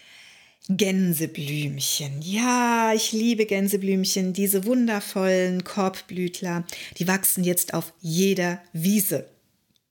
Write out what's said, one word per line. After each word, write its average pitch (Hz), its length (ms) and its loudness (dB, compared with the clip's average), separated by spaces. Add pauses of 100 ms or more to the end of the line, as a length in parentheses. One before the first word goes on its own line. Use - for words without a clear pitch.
(680)
Gänseblümchen. 151 1500 -2
Ja, 233 720 2
ich 220 180 0
liebe 220 320 2
Gänseblümchen, 196 880 2
diese 196 320 2
wundervollen 190 1000 2
Korbblütler. 180 1000 -4 (320)
Die 175 100 -2
wachsen 190 380 0
jetzt 175 300 0
auf 165 260 -4
jeder 175 640 0 (100)
Wiese. 180 560 0 (640)